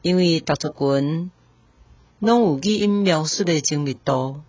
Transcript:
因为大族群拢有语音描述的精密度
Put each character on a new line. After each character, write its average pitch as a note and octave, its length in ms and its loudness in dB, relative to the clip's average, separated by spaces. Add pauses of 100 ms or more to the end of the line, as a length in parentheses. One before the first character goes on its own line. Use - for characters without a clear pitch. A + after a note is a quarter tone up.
因 F3+ 140 0
为 F3 240 2
大 D3 160 -2
族 D3+ 220 -8
群 C#3+ 540 -2 (880)
拢 A#3 220 2
有 D3+ 180 2
语 G#3 180 0
音 G3+ 260 0
描 D#3+ 200 2
述 D#3 200 -4
的 E3 180 0
精 D3 200 -2
密 C#3 120 -4
度 C3+ 560 -4